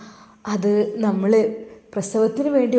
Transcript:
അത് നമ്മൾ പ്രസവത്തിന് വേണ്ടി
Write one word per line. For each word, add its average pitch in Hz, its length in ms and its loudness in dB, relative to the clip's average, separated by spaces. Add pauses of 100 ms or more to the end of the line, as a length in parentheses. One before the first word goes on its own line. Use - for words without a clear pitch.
(520)
അത് 202 200 0 (320)
നമ്മൾ 196 280 2 (600)
പ്രസവത്തിന് 220 600 -2
വേണ്ടി 254 240 2